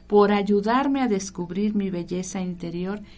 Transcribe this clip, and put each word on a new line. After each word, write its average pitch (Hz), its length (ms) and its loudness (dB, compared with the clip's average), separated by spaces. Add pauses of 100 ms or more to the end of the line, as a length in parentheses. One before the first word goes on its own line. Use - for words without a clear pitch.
por 208 260 6
ayudarme 208 720 2
a 247 60 0
descubrir 196 680 -2
mi 196 160 -2
belleza 180 500 -6
interior 180 640 -8 (160)